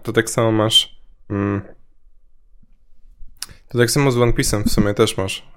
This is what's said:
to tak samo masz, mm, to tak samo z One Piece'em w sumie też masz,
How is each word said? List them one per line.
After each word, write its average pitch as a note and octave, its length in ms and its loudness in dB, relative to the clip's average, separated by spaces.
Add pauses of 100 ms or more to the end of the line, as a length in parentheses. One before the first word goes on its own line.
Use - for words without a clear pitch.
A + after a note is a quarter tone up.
to A2 100 -8
tak A2 180 0
samo A2+ 220 0
masz, - 480 2 (300)
mm, G2+ 300 -2 (2000)
to A#2+ 100 -6
tak A#2+ 120 2
samo C#3 200 2
z A#2+ 80 0
One A#2+ 140 4
Piece'em G#2+ 320 0
w - 80 0
sumie G#2 220 2
też A2 220 2
masz, - 400 -6